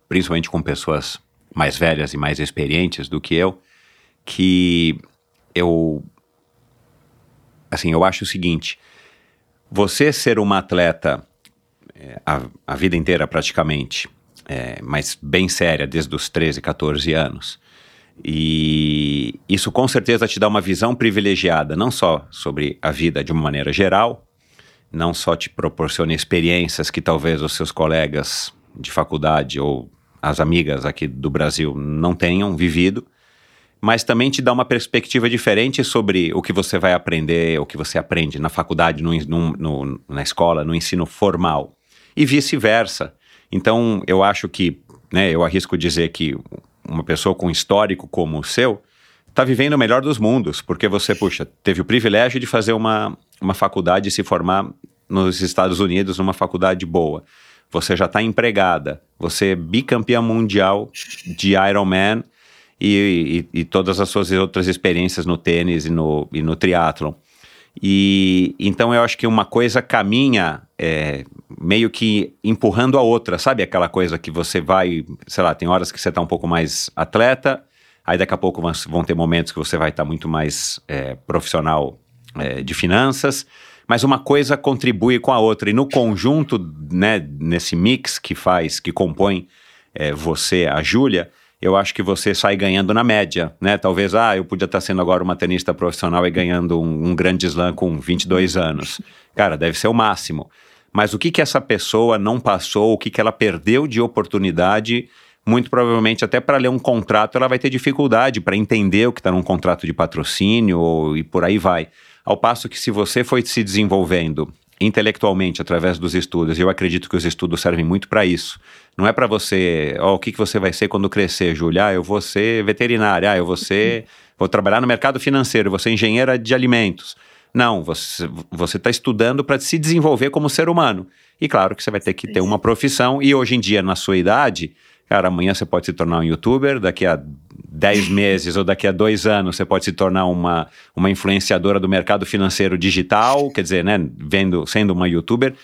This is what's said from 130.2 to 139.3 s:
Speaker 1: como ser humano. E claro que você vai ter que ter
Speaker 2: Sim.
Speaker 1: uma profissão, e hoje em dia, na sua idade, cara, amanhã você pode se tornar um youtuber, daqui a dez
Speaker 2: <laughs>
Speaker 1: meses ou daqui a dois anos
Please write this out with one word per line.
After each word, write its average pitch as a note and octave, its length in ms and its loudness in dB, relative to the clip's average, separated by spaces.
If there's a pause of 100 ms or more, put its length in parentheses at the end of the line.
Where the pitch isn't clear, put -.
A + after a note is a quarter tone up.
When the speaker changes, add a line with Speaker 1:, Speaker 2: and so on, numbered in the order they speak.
Speaker 1:
como D3+ 180 0
ser E3 200 0
humano. B2+ 380 2 (340)
E D#3 80 -2
claro F#2+ 280 2
que - 60 -12
você - 80 -4
vai G2+ 100 -2
ter G2 140 -2
que - 120 -12
ter G#2 140 0
Speaker 2:
Sim. F#2 60 2
Speaker 1:
uma G#2 120 2
profissão, B2+ 640 0
e C#3 120 4
hoje B2+ 220 2
em A#2+ 40 2
dia, G2+ 220 2
na F#2 140 0
sua F#2+ 200 0
idade, F#2+ 560 2 (360)
cara, F#2+ 200 2
amanhã F2+ 240 0
você F#2+ 140 -4
pode - 200 -2
se F#2 60 -2
tornar E2 280 0
um - 20 0
youtuber, B2+ 560 0
daqui F#2+ 260 -2
a E2 160 2 (520)
dez G2+ 340 2
Speaker 2:
<laughs> E2+ 40 -2
Speaker 1:
meses F#2+ 460 2
ou G2 60 0
daqui F#2+ 240 0
a G2 60 2
dois G#2 340 2
anos G2 300 0